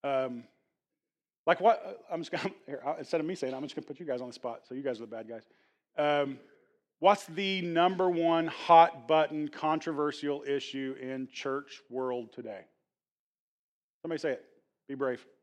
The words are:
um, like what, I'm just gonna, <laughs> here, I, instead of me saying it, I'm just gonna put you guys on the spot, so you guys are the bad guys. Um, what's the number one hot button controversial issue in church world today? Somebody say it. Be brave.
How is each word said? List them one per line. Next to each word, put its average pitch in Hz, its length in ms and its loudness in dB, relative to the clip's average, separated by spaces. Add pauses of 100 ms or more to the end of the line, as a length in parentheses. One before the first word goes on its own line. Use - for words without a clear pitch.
um, 131 420 -2 (1000)
like 165 140 4
what, 196 500 2
I'm 165 100 -4
just 151 120 -8
gonna, 180 260 -4
<laughs> - 80 -20
here, 135 180 -10
I, 147 140 -4
instead 156 220 -2
of 156 60 -2
me 185 80 -4
saying 131 180 -4
it, 131 40 -6
I'm 135 60 -8
just 147 140 -10
gonna - 100 -10
put 143 140 -14
you 175 60 -12
guys 123 160 -4
on 123 60 -10
the 120 40 -14
spot, 117 340 -10
so 131 80 -12
you 139 80 -8
guys 127 160 -2
are 117 80 -12
the 110 80 -12
bad 110 140 -10
guys. 113 140 -12 (560)
Um, 147 400 2 (640)
what's 202 260 6
the 190 340 -2
number 175 480 2
one 165 380 2
hot 165 600 8
button 151 420 2
controversial 147 1000 -2
issue 135 540 -4
in 131 300 -8
church 139 600 -8
world 123 420 -6
today? 110 280 -12 (1400)
Somebody 165 180 -6
say 156 120 0
it. - 120 -6 (440)
Be 139 60 -6
brave. 131 300 -4 (180)